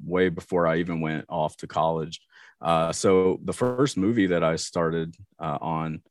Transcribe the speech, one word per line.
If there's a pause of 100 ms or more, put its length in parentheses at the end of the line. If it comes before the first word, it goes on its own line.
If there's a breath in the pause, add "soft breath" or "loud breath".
way
before
I
even
went
off
to
college. (400 soft breath)
Uh,
so
the
first
movie
that
I
started, (220)
uh,
on